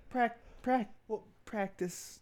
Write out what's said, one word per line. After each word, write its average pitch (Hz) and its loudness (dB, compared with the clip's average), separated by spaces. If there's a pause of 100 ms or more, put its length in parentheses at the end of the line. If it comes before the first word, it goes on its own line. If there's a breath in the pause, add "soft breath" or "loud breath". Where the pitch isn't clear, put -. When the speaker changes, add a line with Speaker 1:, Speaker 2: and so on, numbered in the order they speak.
Speaker 1:
prac-, 233 2 (240)
prac-, 254 2 (160)
Speaker 2:
Well, 220 -4 (200)
Speaker 1:
practice." 196 -4